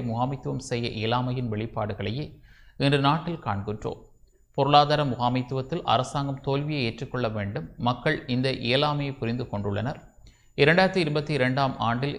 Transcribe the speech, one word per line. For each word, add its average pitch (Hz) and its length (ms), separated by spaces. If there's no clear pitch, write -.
முகாமித்துவம் 131 600
செய்ய 120 180
இயலாமையின் 123 560
வெளிப்பாடுகளையே 107 720
இன்று 143 260
நாட்டில் 160 400
காண்கின்றோம். 104 560
பொருளாதார 147 440
முகாமைத்துவத்தில் 127 800
அரசாங்கம் 135 520
தோல்வியை 143 420
ஏற்றுக்கொள்ள 123 400
வேண்டும். 104 300
மக்கள் 127 300
இந்த 127 140
இயலாமையை 143 520
புரிந்து 120 320
கொண்டுள்ளனர். 104 480
இரண்டாயிரத்தி 185 460
இருபத்தி 151 340
இரண்டாம் 127 360
ஆண்டில் 127 320